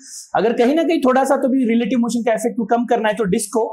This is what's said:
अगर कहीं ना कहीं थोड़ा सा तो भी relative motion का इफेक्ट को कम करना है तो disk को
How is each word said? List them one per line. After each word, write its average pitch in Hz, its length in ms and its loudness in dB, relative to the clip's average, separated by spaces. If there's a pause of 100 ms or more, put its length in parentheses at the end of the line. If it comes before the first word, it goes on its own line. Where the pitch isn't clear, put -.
(360)
अगर 208 160 2
कहीं 247 220 2
ना 330 80 2
कहीं 320 180 0
थोड़ा 254 240 2
सा 277 120 2
तो 277 120 0
भी 262 200 0
relative 233 300 0
motion 233 240 0
का 233 100 0
इफेक्ट 220 240 -2
को 233 100 -2
कम 240 180 0
करना 233 240 0
है 214 60 0
तो 220 100 -2
disk 208 300 -2
को 226 180 0